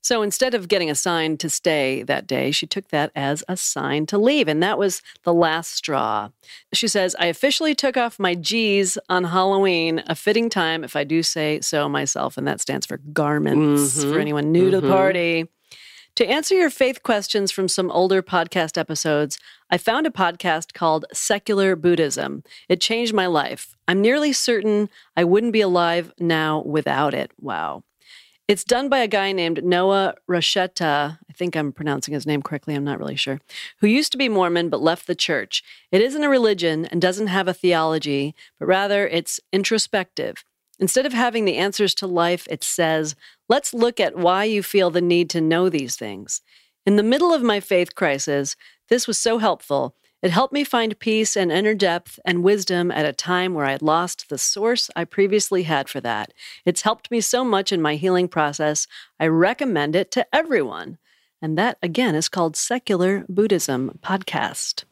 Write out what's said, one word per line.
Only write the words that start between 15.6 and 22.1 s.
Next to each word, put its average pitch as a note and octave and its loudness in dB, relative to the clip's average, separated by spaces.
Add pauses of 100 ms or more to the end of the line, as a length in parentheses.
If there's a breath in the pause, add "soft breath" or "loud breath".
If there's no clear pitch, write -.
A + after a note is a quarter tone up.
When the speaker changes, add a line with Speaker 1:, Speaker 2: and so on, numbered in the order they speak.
Speaker 1:
"To A#3 2
answer D4+ 0
your F4 4
faith C4 -2
questions G3+ 0
from F#3+ -2
some F#3 -2
older F#3 4
podcast E3+ -2
episodes, D3+ -2 (320 loud breath)
I F3 2
found B3 0
a D#4 0
podcast E3+ -2
called D#3+ 0
Secular G3 0
Buddhism. D3+ 0 (240 loud breath)